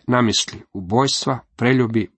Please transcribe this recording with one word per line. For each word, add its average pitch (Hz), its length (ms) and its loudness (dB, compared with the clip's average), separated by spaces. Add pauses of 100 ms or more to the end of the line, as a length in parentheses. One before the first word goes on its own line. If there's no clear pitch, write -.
namisli, 120 560 0 (100)
ubojstva, 120 680 -2 (180)
preljubi, 117 600 0